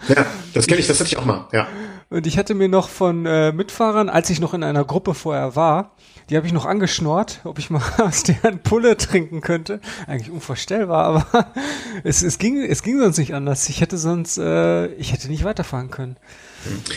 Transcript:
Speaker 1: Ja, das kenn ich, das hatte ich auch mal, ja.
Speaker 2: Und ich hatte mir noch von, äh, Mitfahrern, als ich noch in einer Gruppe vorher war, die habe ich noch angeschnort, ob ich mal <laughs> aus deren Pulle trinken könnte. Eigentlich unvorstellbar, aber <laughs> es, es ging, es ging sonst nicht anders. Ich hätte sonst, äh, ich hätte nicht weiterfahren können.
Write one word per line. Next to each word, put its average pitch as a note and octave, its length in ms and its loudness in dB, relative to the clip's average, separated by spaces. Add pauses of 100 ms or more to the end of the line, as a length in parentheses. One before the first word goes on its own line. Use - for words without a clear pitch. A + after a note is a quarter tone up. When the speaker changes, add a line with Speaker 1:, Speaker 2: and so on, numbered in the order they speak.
Speaker 1:
Ja, C3+ 180 6 (280)
das A#2 120 2
kenn F3 120 4
ich, - 80 0
das D3 140 4
hatte E3+ 80 0
ich - 80 -2
auch - 80 -4
mal, G2 280 0
ja. A2 160 2 (420)
Speaker 2:
Und E3+ 160 -2
ich D#3 100 -2
hatte G3+ 180 0
mir F#3+ 140 2
noch F#3 220 2
von, E3+ 340 0
äh, D#3 280 4
Mitfahrern, G#3 580 0
als E3 180 2
ich E3 100 0
noch D#3+ 140 -2
in F3 100 -4
einer D3 220 2
Gruppe C#3+ 300 -2
vorher C#3 420 -4
war, E3 400 2 (320)
die D3+ 80 2
habe D#3+ 100 2
ich E3+ 60 0
noch E3 140 0
angeschnort, F3+ 800 0
ob E3 140 -12
ich - 120 -6
mal D3+ 200 0
<laughs> - 80 -4
aus G3 240 2
deren F#3+ 400 2
Pulle A#3 360 6
trinken E3 420 0
könnte. E3+ 400 -2 (260)
Eigentlich C3 240 -6
unvorstellbar, E3+ 760 -2
aber D#3+ 460 2 (260)
<laughs> G#3+ 260 -10
es, D#3+ 180 2
es F3 160 0
ging, C4 240 0
es F3+ 200 -2
ging B3+ 180 0
sonst F#3+ 160 4
nicht D3+ 180 -2
anders. C#3 360 -2
Ich - 100 -2
hätte F3+ 160 0
sonst, E3 420 -2
äh, E3+ 560 2
ich C#3+ 180 -6
hätte C3 160 -4
nicht D3+ 160 -2
weiterfahren C#3 460 -6
können. C3 260 -10 (800)